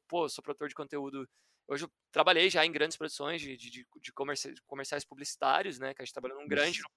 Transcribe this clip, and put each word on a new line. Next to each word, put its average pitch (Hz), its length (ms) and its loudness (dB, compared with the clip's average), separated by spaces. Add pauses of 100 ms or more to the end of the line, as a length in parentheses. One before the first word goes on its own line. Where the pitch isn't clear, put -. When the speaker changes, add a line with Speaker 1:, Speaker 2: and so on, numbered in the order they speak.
Speaker 1:
pô, 165 220 0
sou - 140 -10
produtor 147 260 -8
de - 60 -16
conteúdo. 139 520 -8 (400)
Hoje 143 180 -4
eu - 60 -12 (200)
trabalhei 170 380 8
já 160 160 6
em 170 60 2
grandes 151 260 0
produções 156 440 -4
de, 135 140 -10
de, 120 160 -16
de, 123 160 -18 (140)
de - 120 -16
comerci-, 139 400 -6
de - 100 -20
comerciais 139 420 -8
publicitários, 139 720 0
né, 135 140 -6
que - 80 -16
a 127 40 -12
gente - 80 -12
trabalha 127 220 -8
num 147 120 -12
grande 147 320 2
Speaker 2:
Nossa, - 180 -14